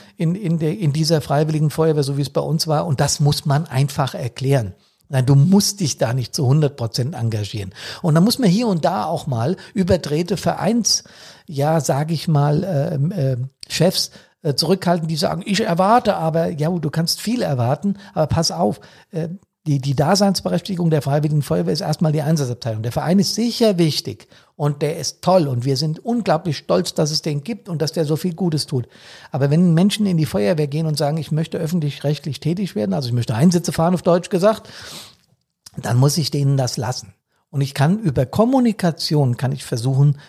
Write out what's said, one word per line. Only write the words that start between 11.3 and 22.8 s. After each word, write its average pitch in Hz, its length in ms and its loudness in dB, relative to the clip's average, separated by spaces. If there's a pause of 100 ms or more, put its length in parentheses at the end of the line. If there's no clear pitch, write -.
ja, 156 340 0
sag 151 300 0
ich 165 180 -2
mal, 147 360 2
ähm, 151 520 -2
ähm, 131 340 -2 (180)
Chefs, - 420 0 (320)
äh, 147 140 -2
zurückhalten, 175 520 0
die 160 80 -2
sagen, 160 300 -4
„Ich 202 160 0
erwarte 202 540 2
aber“, 165 340 0
ja, 151 200 -2
du 165 200 -4
kannst - 320 -4
viel 233 220 -2
erwarten, 139 540 0 (180)
aber 156 100 2
pass 160 240 0
auf, 180 300 -2 (320)
äh, 165 180 -6 (380)
die, 143 120 2
die 135 160 -2
Daseinsberechtigung 175 960 0
der 151 100 2
Freiwilligen 147 400 0
Feuerwehr 165 320 -2
ist - 80 -4
erstmal 160 300 0
die 151 100 0
Einsatzabteilung. 123 600 -2